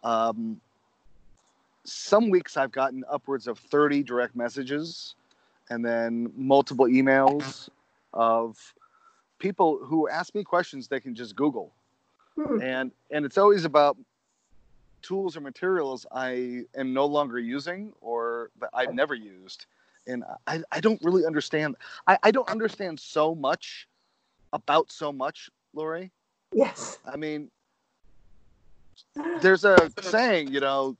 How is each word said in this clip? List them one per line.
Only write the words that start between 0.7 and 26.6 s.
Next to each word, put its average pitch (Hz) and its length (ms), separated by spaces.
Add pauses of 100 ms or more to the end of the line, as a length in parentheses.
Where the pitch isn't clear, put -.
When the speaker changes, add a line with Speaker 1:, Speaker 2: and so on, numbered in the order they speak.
Speaker 1:
some - 460
weeks 180 260
I've 135 160
gotten 131 380
upwards 139 360
of 113 120
thirty 143 440
direct 123 340
messages 135 800 (560)
and 117 140
then 117 520
multiple 135 500
emails 135 840 (440)
of 113 640 (640)
people 180 440
who 147 260
ask 160 260
me 208 100
questions 170 440
they 135 120
can 127 140
just 110 200
Google. 117 380 (640)
Speaker 2:
Hmm. 285 240
Speaker 1:
And, 131 320 (180)
and 151 140
it's 139 140
always 202 260
about 147 320 (1040)
tools 185 340
or 160 40
materials 143 720
I 123 520 (120)
am 131 160
no 135 140
longer 143 320
using 143 640
or 117 500 (100)
that 117 140
I've 127 200
never 143 200
used. 95 520 (400)
And 123 180 (220)
I, 160 240
I - 100
don't 220 220
really 175 220
understand. 151 520 (300)
I, 190 160
I 208 80
don't 240 180
understand 202 520
so 156 340
much 151 540 (640)
about 151 380
so 147 220
much, 139 380 (240)
Lori. 160 360 (420)
Speaker 2:
Yes. - 540